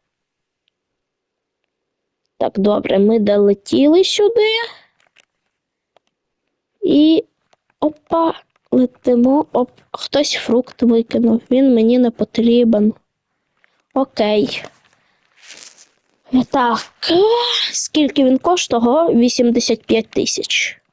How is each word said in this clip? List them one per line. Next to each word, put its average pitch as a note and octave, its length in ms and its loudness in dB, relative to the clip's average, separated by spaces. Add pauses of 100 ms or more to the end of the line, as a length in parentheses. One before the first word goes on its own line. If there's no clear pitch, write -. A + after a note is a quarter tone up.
(2500)
Так, - 200 -4
добре, G3+ 400 0
ми G#3+ 200 2
долетіли G#3 880 2
сюди. G#4+ 460 0 (2250)
І... D#4 420 2 (560)
Опа, E4 540 -2 (360)
летимо. B3+ 800 0
Оп, B3+ 180 -2 (220)
хтось - 400 -4
фрукт - 500 -4
викинув, A#3 680 0
він C4 240 2
мені A3+ 240 2
не A#3+ 120 2
потрібен. A3+ 840 0 (1000)
Окей. G#3+ 680 -2 (1900)
Так, B3 320 -2 (880)
скільки - 520 -2
він C4 140 2
коштував? D4 760 0
Вісімдесят A#3+ 680 0
п'ять A3+ 280 -4
тисяч. - 680 -6 (120)